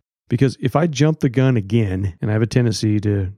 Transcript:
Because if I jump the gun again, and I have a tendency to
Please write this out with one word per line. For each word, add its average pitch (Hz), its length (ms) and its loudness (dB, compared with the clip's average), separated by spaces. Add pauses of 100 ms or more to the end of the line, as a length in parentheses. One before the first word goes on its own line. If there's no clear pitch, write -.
(300)
Because 120 320 0
if - 140 -2
I 147 100 2
jump 156 340 0
the 151 80 0
gun 131 300 2
again, 98 640 -2
and 92 80 -4
I 107 40 0
have 110 100 2
a 113 40 -2
tendency 107 520 0
to 98 380 -2